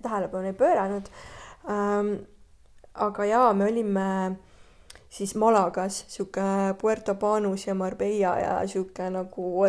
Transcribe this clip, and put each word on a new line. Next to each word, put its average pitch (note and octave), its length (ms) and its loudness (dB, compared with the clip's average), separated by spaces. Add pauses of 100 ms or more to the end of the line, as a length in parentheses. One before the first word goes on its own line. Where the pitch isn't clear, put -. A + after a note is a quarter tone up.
tähelepanu F#3+ 460 -4
ei G3 60 -4
pööranud. G3+ 580 2 (580)
Ähm, G#3 460 0 (840)
aga G#3 260 -2
jaa, A3+ 300 4
me G3 100 2
olime F#3+ 720 0 (720)
siis G3+ 240 -6
Malagas, G3 760 2
sihuke - 320 -6 (380)
Puerto A3 360 0
Banus G#3 520 0
ja G3 80 -2
Marbella G3 640 0
ja - 280 0
sihuke F#3+ 440 -4
nagu F#3 580 -2